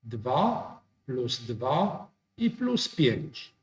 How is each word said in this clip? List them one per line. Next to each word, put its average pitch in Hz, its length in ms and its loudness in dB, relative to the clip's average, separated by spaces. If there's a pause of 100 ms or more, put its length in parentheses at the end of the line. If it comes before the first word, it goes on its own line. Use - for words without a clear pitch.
Dwa 127 760 0 (260)
plus 123 360 -2
dwa 127 680 0 (300)
i 233 120 2
plus - 460 0
pięć - 680 0